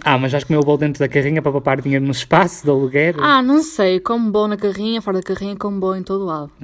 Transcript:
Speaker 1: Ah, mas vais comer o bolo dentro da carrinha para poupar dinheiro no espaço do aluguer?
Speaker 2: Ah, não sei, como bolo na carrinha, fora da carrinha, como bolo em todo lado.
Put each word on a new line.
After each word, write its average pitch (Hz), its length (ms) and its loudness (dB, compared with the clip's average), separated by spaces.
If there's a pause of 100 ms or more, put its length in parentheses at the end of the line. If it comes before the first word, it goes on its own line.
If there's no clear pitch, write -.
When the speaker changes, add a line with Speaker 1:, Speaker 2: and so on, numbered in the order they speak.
Speaker 1:
Ah, 139 140 2
mas 131 140 -2
vais 143 120 0
comer 156 140 0
o 147 40 4
bolo 147 160 4
dentro 147 200 -2
da 139 100 0
carrinha 143 320 0
para 147 120 -2
poupar 139 280 0
dinheiro 135 240 0
no 139 60 0
espaço 165 560 2
do 147 60 4
aluguer? 139 480 2
Speaker 2:
Ah, 277 220 4
não 285 200 2
sei, 185 380 0
como 233 300 -2
bolo 214 180 2
na 208 80 -2
carrinha, 208 440 -4
fora 190 180 -2
da 185 40 -4
carrinha, 196 340 -6
como 202 220 -6
bolo 190 180 -2
em 185 60 -8
todo 196 220 -4
lado. 151 260 -6 (140)